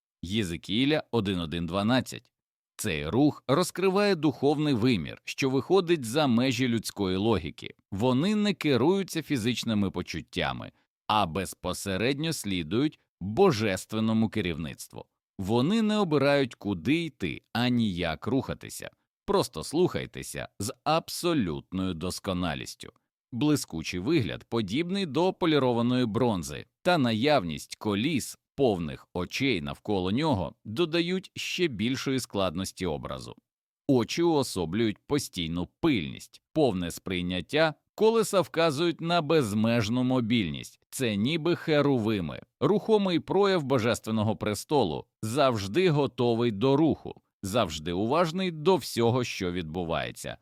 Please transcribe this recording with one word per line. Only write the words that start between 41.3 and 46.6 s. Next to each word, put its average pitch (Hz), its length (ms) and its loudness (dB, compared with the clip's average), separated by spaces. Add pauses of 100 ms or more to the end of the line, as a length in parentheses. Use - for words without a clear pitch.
херувими, 113 840 2 (180)
рухомий 196 600 2
прояв 185 440 2
божественного 110 720 0
престолу, 104 720 0 (160)
завжди 120 680 2
готовий 123 600 2
до 127 240 2